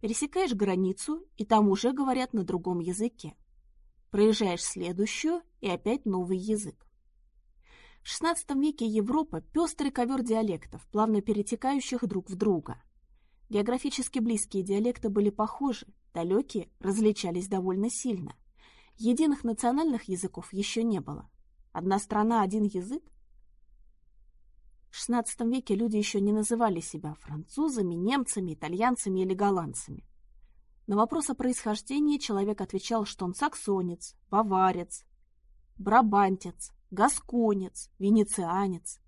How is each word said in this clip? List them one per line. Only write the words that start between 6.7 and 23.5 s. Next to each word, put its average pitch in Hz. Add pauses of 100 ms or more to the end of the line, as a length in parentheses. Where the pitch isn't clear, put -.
В -
шестнадцатом 320
веке 294
Европа — 220 (140)
пёстрый 302
ковёр 262
диалектов, 220
плавно 214
перетекающих 240
друг 185
в 190
друга. 190 (680)
Географически 240
близкие 220
диалекты 214
были 208
похожи, 214 (260)
далёкие 190 (100)
различались 196
довольно 190
сильно. 202 (600)
Единых 277
национальных 247
языков 180
ещё 202
не 220
было. - (420)
Одна 190
страна – 214
один 202
язык? 202 (1900)